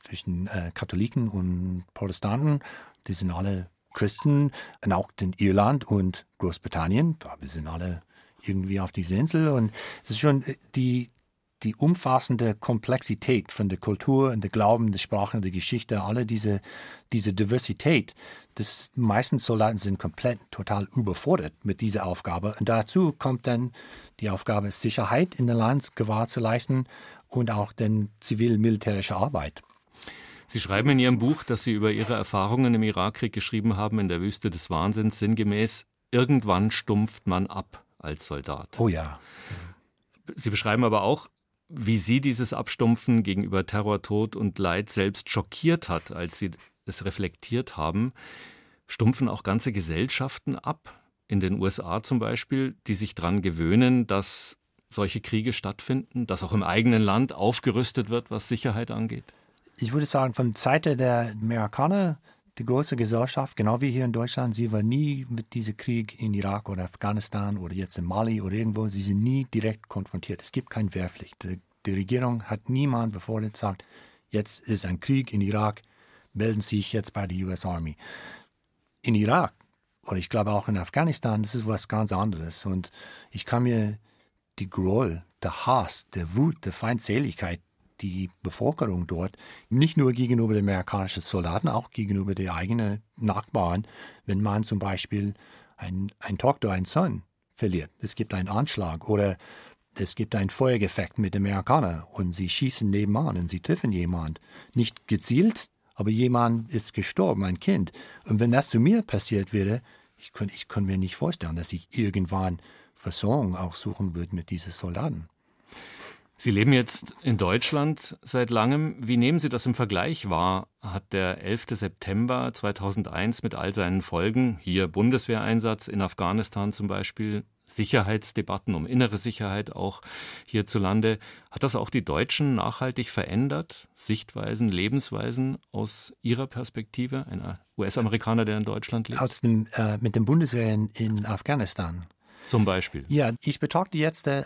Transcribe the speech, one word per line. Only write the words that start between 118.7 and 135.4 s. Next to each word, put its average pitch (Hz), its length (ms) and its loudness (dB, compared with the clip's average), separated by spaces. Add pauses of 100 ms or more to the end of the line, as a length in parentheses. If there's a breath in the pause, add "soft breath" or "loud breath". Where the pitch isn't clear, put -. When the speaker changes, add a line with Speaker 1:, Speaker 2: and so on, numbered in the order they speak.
Speaker 2:
Wie 120 180 0
nehmen 139 220 6
Sie 147 100 0
das 120 160 -4
im 123 100 2
Vergleich 107 540 0
wahr? 90 380 0 (140)
Hat 98 320 -8
der 92 280 0
elfte 113 340 -4
September 117 760 -2
zweitausendeins 98 920 -4
mit - 120 -4
all 95 180 -4
seinen 92 280 0
Folgen, 110 580 0
hier 92 280 2
Bundeswehreinsatz 110 1000 0
in 101 140 -2
Afghanistan 101 720 -2
zum 101 140 -4
Beispiel, 101 560 -4 (220)
Sicherheitsdebatten 104 1120 0
um 78 100 -2
innere 120 320 2
Sicherheit 104 560 -4
auch 95 280 -6 (440 loud breath)
hierzulande, 107 720 2 (320 loud breath)
hat - 140 -8
das 131 140 0
auch 110 120 -2
die 123 140 0
Deutschen 123 520 2
nachhaltig 123 540 -2
verändert? 139 880 -2
Sichtweisen, 110 720 -2
Lebensweisen 117 920 -2 (120)